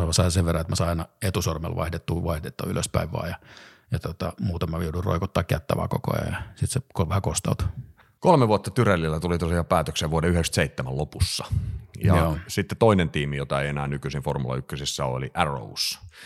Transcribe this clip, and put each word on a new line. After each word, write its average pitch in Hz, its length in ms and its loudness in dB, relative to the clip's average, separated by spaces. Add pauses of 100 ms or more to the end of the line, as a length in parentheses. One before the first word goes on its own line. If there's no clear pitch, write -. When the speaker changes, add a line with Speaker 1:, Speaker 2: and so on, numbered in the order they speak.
(120)
Speaker 1:
sain 87 200 4
sen 90 140 2
verran, 82 160 2
että 87 100 -4
mä 92 40 0
sain 87 140 0
aina 82 160 -2 (160)
etusormella 85 540 -2
vaihdettua 85 480 -4
vaihdetta 82 440 -4
ylöspäin 85 440 -2
vaan, 85 180 -4
ja, 80 60 -6 (560)
ja, - 80 0
tota, 85 400 -6
muuten 85 320 -2
mä 82 60 -4
joudun 85 260 -2
roikottaa 90 400 0
kättä - 320 0
vaan - 140 -2
koko - 260 -2
ajan, 50 180 -2
ja - 60 -6 (160)
sit - 140 -2
se - 100 -2 (200)
ko-, 82 100 0
vähän 92 120 0
kostautui. - 460 -2 (520)
Speaker 2:
Kolme 147 280 6
vuotta 101 240 2
Tyrellillä 82 480 4
tuli 85 180 0
tosiaan 85 280 2
päätöksen 80 460 2
vuoden 80 180 2
yhdeksänkymmentäseitsemän 71 680 0
lopussa. - 480 -2 (580)
Ja 80 140 6
Speaker 1:
Joo. 80 200 2 (100)
Speaker 2:
sitten 92 300 -4
toinen 98 320 6
tiimi, 71 280 -2
jota 69 240 -2
ei 71 80 -2
enää 71 180 -2
nykyisin 71 340 -4
Formula 67 340 -4
ykkösissä 69 500 -6
ole, 64 120 -2
eli 65 160 -6
Arrows. 67 640 -4 (260)